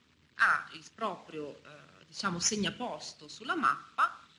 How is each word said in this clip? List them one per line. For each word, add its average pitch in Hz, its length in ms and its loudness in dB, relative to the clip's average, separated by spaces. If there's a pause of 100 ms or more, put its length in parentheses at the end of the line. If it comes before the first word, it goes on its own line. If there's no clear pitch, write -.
(360)
ha 175 360 4
il 160 120 -14 (100)
proprio, 160 680 -6
eh, - 440 -20
diciamo, 180 320 -2
segnaposto 185 880 -2
sulla 294 280 -4
mappa 269 640 2 (180)